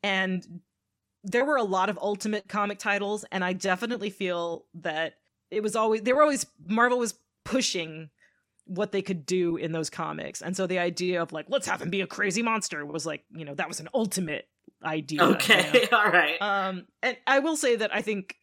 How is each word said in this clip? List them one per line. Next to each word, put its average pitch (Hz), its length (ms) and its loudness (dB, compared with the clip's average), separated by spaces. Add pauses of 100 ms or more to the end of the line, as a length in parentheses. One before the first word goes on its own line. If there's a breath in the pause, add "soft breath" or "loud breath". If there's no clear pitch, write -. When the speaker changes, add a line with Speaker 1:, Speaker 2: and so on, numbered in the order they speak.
Speaker 1:
And 185 600 -2 (600)
there 233 220 0
were 294 100 2
a 247 80 2
lot 190 260 2
of 185 80 -4
Ultimate 208 520 -4
comic 202 280 -2
titles, 202 540 -2
and 185 120 -2
I 185 100 0
definitely 196 560 -2
feel 175 560 -4 (100)
that 160 380 -4 (360)
it 214 140 -2
was 214 120 -2
always, 220 260 2
they 247 120 2
were 294 80 6
always, 294 240 4 (220)
Marvel 240 320 4
was 233 160 -2 (300)
pushing 160 640 -2 (560)
what 196 260 -4
they 196 100 0
could 180 240 -4
do 175 320 2
in 160 140 -4
those 160 180 -4
comics. 156 520 -8
And 185 140 -6
so 190 120 -2
the 180 120 -2
idea 175 420 -2
of, 165 120 -4
like, 156 160 -8
"Let's 269 180 -2
have 190 140 -2
him - 80 -4
be 190 120 -2
a 180 60 -2
crazy 202 340 -2
monster" 214 440 -2
was, 151 200 -6
like, 151 260 -6
you 165 140 -12
know, 143 100 -12
that 160 120 -4
was 165 120 -10
an 160 140 -14
Ultimate 185 540 -2 (360)
idea, 156 400 -2
you - 120 6
Speaker 2:
Okay, 214 560 6
Speaker 1:
know? 240 60 6
Speaker 2:
<laughs> - 0 -
all 208 120 4
right. 165 320 4
Speaker 1:
Um, 190 460 -2 (140)
and 247 160 -2 (100)
I 269 120 6
will 311 180 0
say 240 180 2
that 214 180 -2
I 208 80 -2
think 202 420 -6